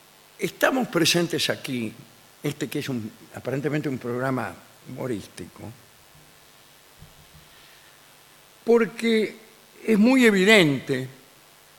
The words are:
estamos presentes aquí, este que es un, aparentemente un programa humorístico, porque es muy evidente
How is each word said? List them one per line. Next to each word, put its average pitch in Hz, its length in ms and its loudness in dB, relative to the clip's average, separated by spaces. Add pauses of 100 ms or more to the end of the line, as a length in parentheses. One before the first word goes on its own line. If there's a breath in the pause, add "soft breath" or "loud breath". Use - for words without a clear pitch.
(380)
estamos 240 520 -2
presentes 160 600 0
aquí, 113 440 -6 (480)
este 147 280 -6
que 147 100 -6
es 139 100 -8
un, 113 200 -6 (260)
aparentemente 147 540 -4
un 131 80 -4
programa 123 560 -4 (360)
humorístico, 107 760 -10 (3000 soft breath)
porque 226 720 2 (480)
es 220 140 4
muy 254 260 6
evidente 170 840 4 (720)